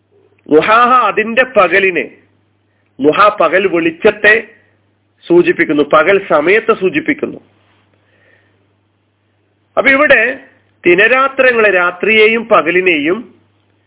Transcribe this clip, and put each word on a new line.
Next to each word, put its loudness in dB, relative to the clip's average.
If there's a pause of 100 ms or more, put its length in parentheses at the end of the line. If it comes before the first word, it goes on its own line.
(500)
ളുഹാഹ, 4 (180)
അതിന്റെ -2
പകലിനെ, 0 (960)
ളുഹ 0 (180)
പകൽ -2
വെളിച്ചത്തെ -2 (880)
സൂചിപ്പിക്കുന്നു, 0
പകൽ 2 (100)
സമയത്തെ 0
സൂചിപ്പിക്കുന്നു. -6 (2500)
അപ്പൊ 0
ഇവിടെ 2 (680)
ദിനരാത്രങ്ങളെ, 2
രാത്രിയെയും 0
പകലിനെയും 0 (680)